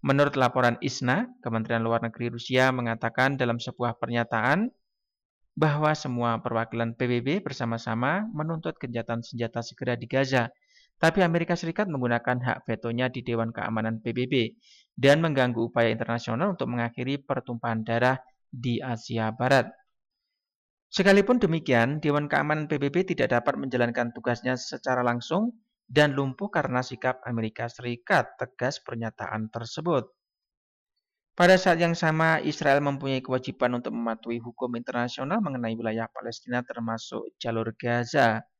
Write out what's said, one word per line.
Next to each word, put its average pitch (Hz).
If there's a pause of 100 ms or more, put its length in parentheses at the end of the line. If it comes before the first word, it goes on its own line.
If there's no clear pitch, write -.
Menurut 139
laporan 123
isna, 131
Kementerian 113
Luar 113
Negeri 117
Rusia 127
mengatakan 127
dalam 120
sebuah 120
pernyataan 117 (880)
bahwa 151
semua 120
perwakilan 117
P 123
B 123 (120)
B 131 (120)
bersama-sama 127
menuntut 160
gencatan 117
senjata 117
segera 123
di 123
Gaza. 131 (480)
Tapi 165
Amerika 170
Serikat 175
menggunakan 123
hak 127
vetonya 117
di 120
Dewan 113
Keamanan 110
P 117
B 123
B 123 (400)
dan 143
mengganggu 123
upaya 117
internasional 117
untuk 131
mengakhiri 120
pertumpahan 120
darah 117 (320)
di 120
Asia 113
Barat. 127 (1200)
Sekalipun 202
demikian, 151
Dewan 147
Keamanan 147
P 156
B 143
B 185
tidak 123
dapat 123
menjalankan 120
tugasnya 123
secara 127
langsung 123 (280)
dan 147
lumpuh 139
karena 127
sikap 127
Amerika 113
Serikat, 123
tegas -
pernyataan 110
tersebut. 131 (1300)
Pada 185
saat 185
yang 170
sama, 160
Israel 147
mempunyai 139
kewajiban 127
untuk 120
mematuhi 117
hukum 120
internasional 131
mengenai 120
wilayah 113
Palestina 120
termasuk 113
jalur 113
Gaza. 120 (180)